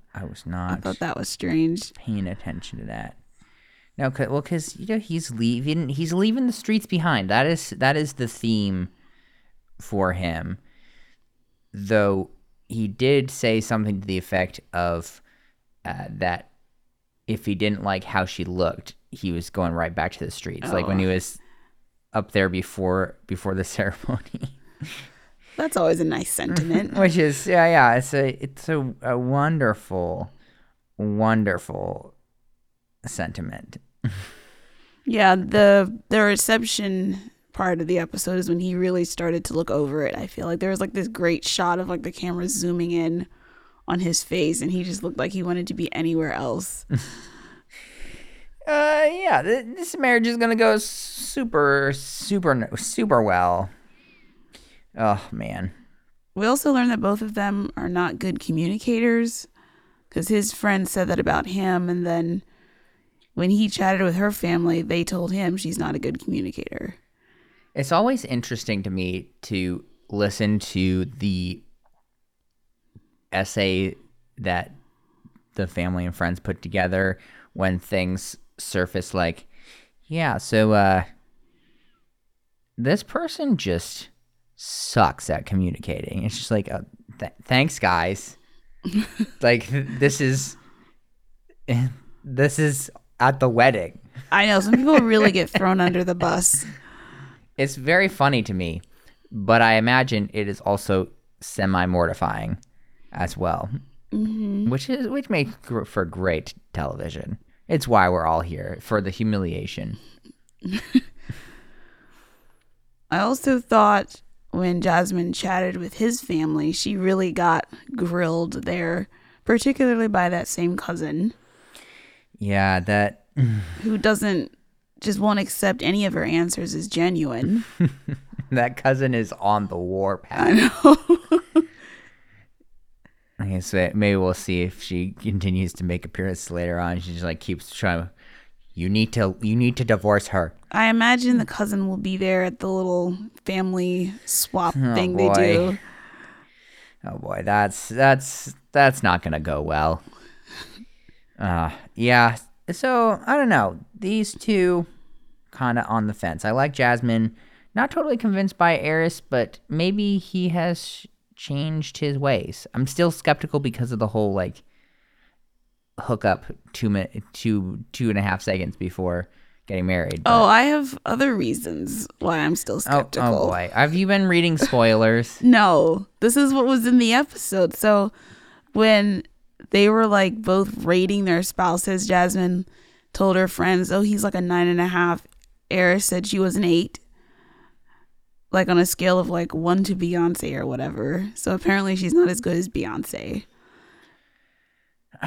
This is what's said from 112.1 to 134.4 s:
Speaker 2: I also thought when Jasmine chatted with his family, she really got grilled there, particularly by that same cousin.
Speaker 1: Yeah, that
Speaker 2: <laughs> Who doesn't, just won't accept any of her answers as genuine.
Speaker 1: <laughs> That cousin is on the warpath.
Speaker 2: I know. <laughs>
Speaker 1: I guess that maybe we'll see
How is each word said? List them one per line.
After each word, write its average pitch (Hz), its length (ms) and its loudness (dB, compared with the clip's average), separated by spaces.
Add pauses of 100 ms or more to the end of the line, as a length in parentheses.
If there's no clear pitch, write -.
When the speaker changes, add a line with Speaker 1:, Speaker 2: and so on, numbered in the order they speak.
Speaker 2:
I 170 80 2
also 254 400 0
thought 208 640 4 (300)
when 175 300 0
Jasmine 180 520 0
chatted 185 440 -2
with 175 180 -10
his 233 260 -2
family, 156 500 -2
she 202 240 -4
really 185 360 0
got 170 360 0 (280)
grilled 165 680 -2
there, 170 460 -4 (360)
particularly 240 640 2
by 185 220 2
that 175 180 -4
same 175 300 -2
cousin. 170 560 -4 (1040)
Speaker 1:
Yeah, 98 440 2
that 104 440 0 (260)
Speaker 2:
<laughs> 90 300 -6
Who 214 160 0
doesn't, 202 540 0 (500)
just 202 180 -2
won't 208 200 2
accept 196 420 -2
any 196 240 0
of 185 80 -2
her 156 120 -2
answers 170 500 -2
as 165 120 -6
genuine. 165 760 0 (160)
Speaker 1:
<laughs> 170 140 2 (580)
That 127 260 0
cousin 135 360 2
is 113 200 0
on 101 340 0
the 90 100 -6
warpath. 95 640 -2
Speaker 2:
I - 120 4
know. 320 1120 4 (1700)
<laughs> - 20 -6
Speaker 1:
I 101 60 -4
guess 92 240 -4
that 90 260 2
maybe 104 200 4
we'll 92 180 4
see 90 300 -2